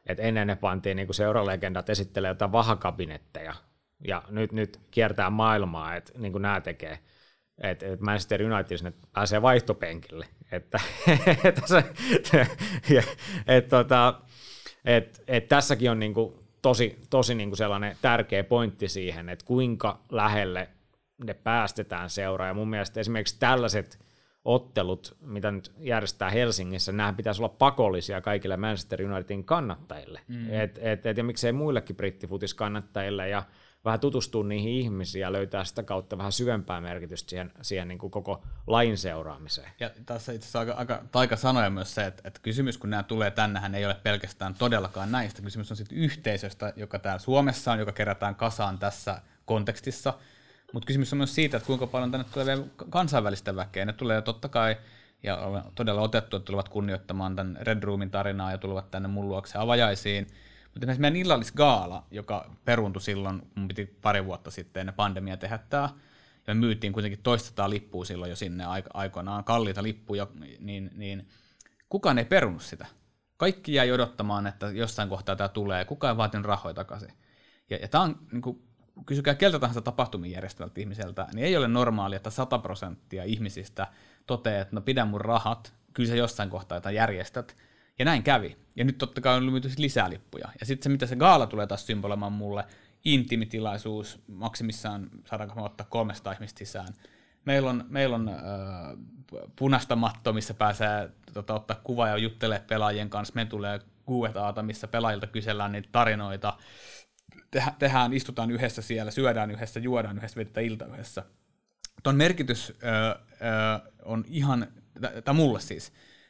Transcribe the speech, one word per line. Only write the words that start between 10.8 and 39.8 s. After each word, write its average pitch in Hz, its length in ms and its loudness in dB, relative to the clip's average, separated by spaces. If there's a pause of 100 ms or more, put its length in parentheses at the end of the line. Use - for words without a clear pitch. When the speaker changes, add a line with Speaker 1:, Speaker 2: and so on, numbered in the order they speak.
Speaker 1:
<laughs> 135 60 6 (240)
että 180 220 8
se, 165 180 8 (1120)
ja, 120 80 10 (440)
et, 127 220 8
tota, 127 520 6 (640)
et, 117 440 4
et 123 200 2
tässäkin 139 420 6
on, 113 80 2
niinku, 107 460 -2 (180)
tosi, 120 360 4 (120)
tosi, 127 240 4
niinku, 101 220 -2
sellainen 104 460 0
tärkeä 113 420 4
pointti 104 440 2
siihen, 87 400 -6
et 90 140 -10
kuinka 120 580 0 (100)
lähelle 104 580 2 (560)
ne 104 100 -6
päästetään 101 760 -2
seuraa. 95 380 -2
Ja 92 60 -4
mun 110 160 -2
mielestä 104 300 -4
esimerkiksi 107 380 -2
tällaiset 120 600 2 (460)
ottelut, 98 760 0
mitä 104 300 -4
nyt 98 280 -8
järjestetään 107 540 -2
Helsingissä, 95 600 0
näähän 101 240 0
pitäisi 104 260 -2
olla 110 160 -2
pakollisia 101 640 4
kaikille 98 360 -2
Manchester 98 460 -4
Unitedin 98 420 -6
kannattajille. 107 840 -4
Speaker 2:
Mm. 117 240 -8
Speaker 1:
Et, 107 300 -2
et, 110 240 -2
et, 107 100 0
ja 117 80 0
miksei 120 280 0
muillekin 131 440 0
brittifutis-kannattajille, 98 1300 -4
ja 101 140 -2 (440)
vähän 113 140 0
tutustua 127 440 0
niihin 104 280 -2
ihmisiin 101 480 -2
ja 92 120 -2
löytää 98 320 -2
sitä - 180 -6
kautta 95 360 -6
vähän 98 140 -2
syvempää 101 480 -2
merkitystä 85 500 -10
siihen, 90 220 -8 (100)
siihen, 92 260 -4
niinku, 90 220 -10
koko 98 320 -6 (240)
lain 113 320 4
seuraamiseen. 80 720 -8 (100)